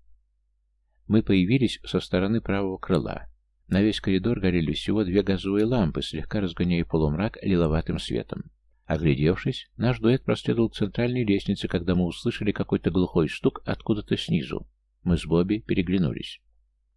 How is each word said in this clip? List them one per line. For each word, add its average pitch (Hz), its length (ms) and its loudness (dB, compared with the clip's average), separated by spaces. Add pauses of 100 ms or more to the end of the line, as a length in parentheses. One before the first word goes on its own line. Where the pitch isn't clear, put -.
(1080)
Мы 107 160 4
появились 101 600 2
со - 160 -2
стороны 98 400 0
правого 98 380 -4
крыла. 67 480 -2 (420)
На 92 140 4
весь 107 180 2
коридор 98 400 0
горели 87 320 2
всего 98 320 0
две 92 180 2
газовые 98 440 0
лампы, 98 340 0
слегка 78 400 -6
разгоняя 87 440 0
полумрак 78 580 0
лиловатым 85 560 2
светом. - 520 -6 (360)
Оглядевшись, 80 920 0
наш 117 220 0
дуэт 117 260 2
проследовал 113 460 0
к - 60 -16
центральной 120 480 -2
лестнице, 101 440 0
когда 90 260 0
мы 90 100 2
услышали 104 480 -4
какой-то - 380 -2
глухой 85 380 2
стук - 380 -2
откуда-то 107 500 -2
снизу. - 500 -4 (360)
Мы 85 160 2
с - 80 -6
Бобби 90 320 2
переглянулись. 92 800 -2 (560)